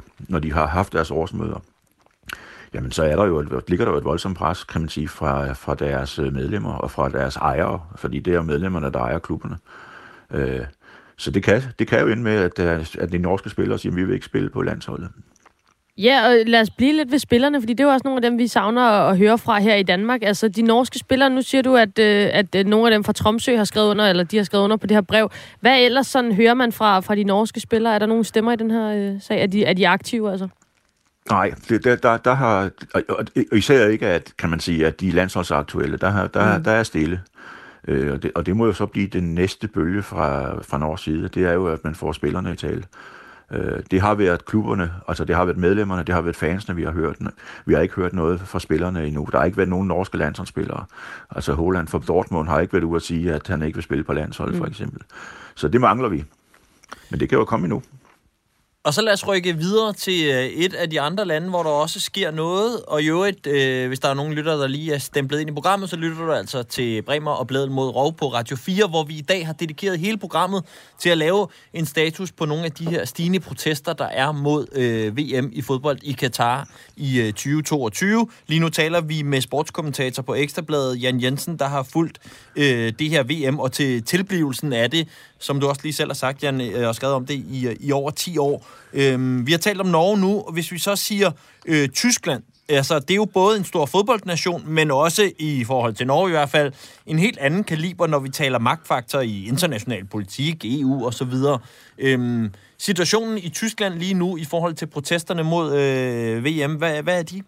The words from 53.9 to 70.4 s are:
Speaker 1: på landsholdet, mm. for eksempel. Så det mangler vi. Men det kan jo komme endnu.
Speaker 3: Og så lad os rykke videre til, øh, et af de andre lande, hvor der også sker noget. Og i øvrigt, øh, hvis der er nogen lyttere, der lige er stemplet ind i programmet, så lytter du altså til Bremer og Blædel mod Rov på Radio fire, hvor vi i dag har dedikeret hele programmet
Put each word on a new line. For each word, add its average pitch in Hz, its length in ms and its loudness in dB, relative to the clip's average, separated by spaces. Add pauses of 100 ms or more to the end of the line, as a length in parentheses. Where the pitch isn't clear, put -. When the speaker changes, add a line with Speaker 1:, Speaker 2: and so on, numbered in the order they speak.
Speaker 1:
på - 100 -4
landsholdet, - 420 -4
mm. - 60 -4
for - 60 -4
eksempel. - 340 -10 (540)
Så - 120 0
det 110 140 2
mangler 117 280 4
vi. 73 140 -4 (840)
Men - 100 -6
det - 100 0
kan 135 80 2
jo 120 80 2
komme 117 200 -2
endnu. - 160 -4 (1000)
Speaker 3:
Og 151 100 0
så 208 80 0
lad 220 120 4
os 202 140 -2
rykke 180 260 2
videre 202 400 0
til, 180 320 0
øh, 131 200 4
et 165 280 -2
af 165 160 -4
de 156 120 -2
andre 180 240 -2
lande, 165 240 -2
hvor 175 140 0
der 156 60 -2
også 156 300 0
sker 175 320 -4
noget. 185 560 -2
Og 151 140 0
i 156 60 2
øvrigt, 180 400 0
øh, 135 400 2
hvis 131 120 -4
der 147 100 0
er 139 40 2
nogen 147 200 -4
lyttere, 151 280 -2
der 135 60 0
lige 147 260 -4
er 143 40 -2
stemplet 139 420 -2
ind 156 100 -4
i 151 40 -6
programmet, 185 360 0
så 180 60 -8
lytter 160 220 -6
du 165 140 -2
altså 120 320 -2
til 117 380 -4
Bremer 151 300 -2
og 131 160 -4
Blædel 135 240 -2
mod 131 180 0
Rov 139 260 0
på 151 120 -2
Radio 120 280 -4
fire, 196 320 0
hvor 160 160 0
vi 151 140 -10
i 151 40 -10
dag 175 240 0
har 160 80 -6
dedikeret 170 460 -4
hele 208 180 -2
programmet 185 460 -2 (360)